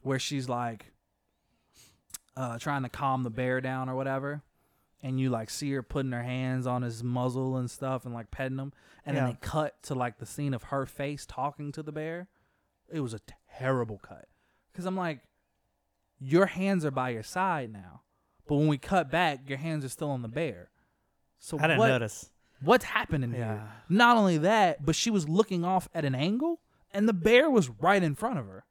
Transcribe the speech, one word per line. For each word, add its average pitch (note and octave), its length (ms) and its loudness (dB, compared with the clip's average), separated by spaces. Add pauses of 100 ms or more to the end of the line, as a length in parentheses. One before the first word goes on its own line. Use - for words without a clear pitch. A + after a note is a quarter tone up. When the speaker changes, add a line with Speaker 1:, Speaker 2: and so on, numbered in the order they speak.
Speaker 1:
where C3+ 160 -2
she's C3 300 -4
like, A#2+ 440 -6 (1500)
uh, A#2 180 -6
trying C#3+ 240 -4
to B2+ 60 -4
calm C3 340 -2
the A#2+ 80 -4
bear B2+ 300 -2
down C3 280 -4
or C3 60 -6
whatever, C3+ 480 -4 (600)
and C3 180 -2
you, C3 100 2
like, A2+ 200 -2
see C#3+ 220 -6
her C3+ 100 -2
putting C3+ 300 -4
her A#2+ 100 -4
hands B2+ 440 -2
on B2 160 0
his A#2 220 -6
muzzle B2+ 520 0
and B2 140 -4
stuff C3 340 -6
and, A#2+ 100 -10
like, A2+ 160 -12
petting C3 280 -6
him, C#3 140 -8 (320)
and C#3+ 120 -2
then C3 100 2
Speaker 2:
Yeah. A#2+ 60 0
Speaker 1:
they - 80 -10
cut - 440 -4
to, C#3+ 100 -4
like, B2 240 -4
the A2+ 80 -12
scene C#3+ 280 -4
of A2+ 100 -8
her C3+ 220 -4
face C#3+ 400 -8
talking D3 460 -6
to D#3 100 -10
the D3+ 100 -12
bear. D#3+ 360 -10 (600)
It D#3+ 120 -6
was A#2+ 140 -4
a G#2+ 60 -10 (380)
terrible B2 400 -2
cut. - 300 -20 (440)
'Cause F3 140 -12
I'm F#3 100 -4
like, E3 260 -4 (960)
"Your D#3 280 4
hands F#3 380 0
are D3 60 0
by B2+ 200 -2
your A2+ 120 -4
side E3 500 -2
now." F2+ 300 -16 (440)
But D3 100 2
when D3+ 120 4
we D3 100 2
cut E3+ 320 0
back, D3 380 0
your C3+ 100 -4
hands D#3 260 -4
are C3 40 -6
still D3 220 -6
on B2+ 120 -4
the A#2 60 -8
bear. A#2+ 420 -6 (680)
So - 200 -8
Speaker 2:
I C#3+ 40 2
didn't D#3 160 4
Speaker 1:
what, - 100 6
Speaker 2:
notice. A#2 420 0 (300)
Speaker 1:
what's A3 240 6
happening D3 480 -2
here? B2 80 -4
Speaker 2:
Yeah. G#2+ 320 -6 (160)
Speaker 1:
Not A#3+ 280 8
only F#3+ 220 6
that, F3+ 460 4
but D#3 120 2
she - 140 0
was F3+ 180 2
looking F3 360 2
off F#3 300 0
at D#3+ 100 0
an C3+ 100 2
angle, A#3 460 0 (300)
and G#3 180 2
the A#3 60 4
bear A#3 360 8
was G3 180 6
right E3+ 340 4
in D3+ 120 2
front A3+ 240 -2
of A2+ 80 -6
her. F#2+ 240 -16